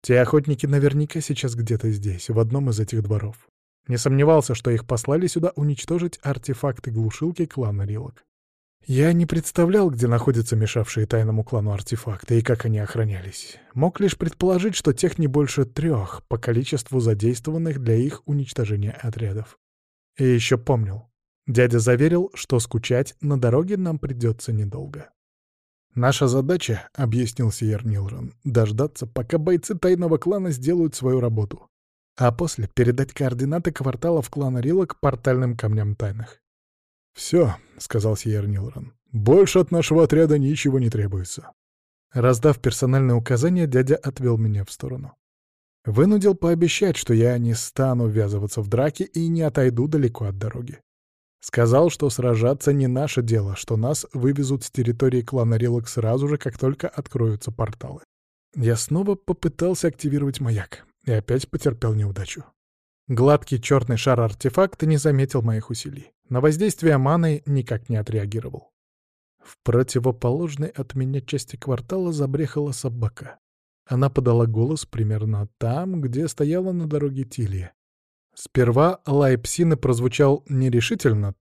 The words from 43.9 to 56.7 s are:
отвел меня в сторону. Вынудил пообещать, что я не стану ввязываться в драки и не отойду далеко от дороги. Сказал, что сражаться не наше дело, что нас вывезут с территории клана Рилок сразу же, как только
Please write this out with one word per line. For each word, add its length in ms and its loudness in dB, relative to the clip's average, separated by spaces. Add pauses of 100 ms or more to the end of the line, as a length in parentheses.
отвел 420 -2
меня 260 0
в 60 -12
сторону. 460 -12 (680)
Вынудил 500 4
пообещать, 640 2
что 160 -2
я 240 4
не 160 0
стану 560 0
ввязываться 540 -2
в 60 -6
драки 340 0
и 260 -4
не 140 0
отойду 440 2
далеко 380 0
от 140 -6
дороги. 420 -8 (600)
Сказал, 500 4
что 180 -2
сражаться 640 2
не 140 2
наше 360 0
дело, 320 0
что 220 -4
нас 380 -2
вывезут 500 0
с 60 -14
территории 500 0
клана 360 2
Рилок 320 0
сразу 380 0
же, 120 0
как 180 -8
только 320 -2